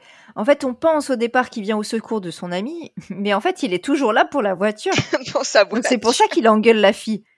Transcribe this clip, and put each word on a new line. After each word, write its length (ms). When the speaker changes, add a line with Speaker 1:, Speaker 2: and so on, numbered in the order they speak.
Speaker 1:
en 120
fait, 180
on 80
pense 380
au 60
départ 340
qu'il 120
vient 140
au 60
secours 400
de 80
son 220
ami, 440
<laughs> 140
mais 240
en 80
fait, 200
il 120
est 100
toujours 300
là 100
pour 160
la 140
voiture. 400
Speaker 2:
<laughs> 380
Pour 120
sa 220
Speaker 1:
Donc, 200
c'est 120
pour 140
Speaker 2:
voiture. 120
Speaker 1:
ça 80
qu'il 160
engueule 320
la 140
fille. 280